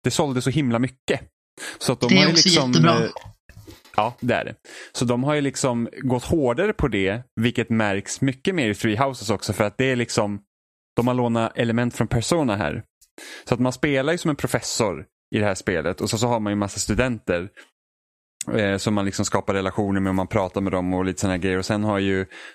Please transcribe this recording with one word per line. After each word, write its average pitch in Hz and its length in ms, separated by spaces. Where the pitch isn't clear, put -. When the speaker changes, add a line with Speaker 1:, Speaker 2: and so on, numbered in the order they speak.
Speaker 1:
det 131 60
sålde 131 320
så 139 80
himla 123 280
mycket. - 420
Så - 140
att 120 80
de 123 80
Speaker 2:
Det 123 60
är 185 40
Speaker 1:
har 190 80
ju 180 60
Speaker 2:
också 165 160
Speaker 1:
liksom, 156 220
Speaker 2:
jättebra. 156 340
Speaker 1:
eh, 107 60
ja, 113 240
det 120 140
är 90 100
det. - 100
Så - 120
de 123 200
har 147 100
ju 151 60
liksom 131 480
gått 123 220
hårdare 156 480
på 151 160
det, 101 340
vilket 117 300
märks 104 500
mycket 135 340
mer 135 160
i 101 40
Three 107 220
Houses 120 340
också, 104 220
för 107 120
att 104 140
det 131 60
är 131 120
liksom, 104 440
de 120 100
har 123 80
lånat 117 440
element 120 360
från 113 140
Persona 123 480
här. 80 260
Så 131 60
att 113 60
man 127 120
spelar 143 400
ju 175 60
som 170 120
en 143 60
professor 101 680
i 117 40
det 104 60
här 101 100
spelet, 85 460
och 107 100
så, 113 80
så 117 80
har 120 140
man 104 120
ju 104 40
massa 101 220
studenter, 104 680
eh, 101 220
som 104 180
man 101 100
liksom 98 200
skapar 98 300
relationer 98 460
med 95 100
och 95 40
man 95 140
pratar 98 320
med 95 120
dem 92 220
och 92 100
lite 92 160
såna 95 120
här 90 60
grejer. 92 200
Och 95 80
sen 107 180
har 104 140
ju, 98 280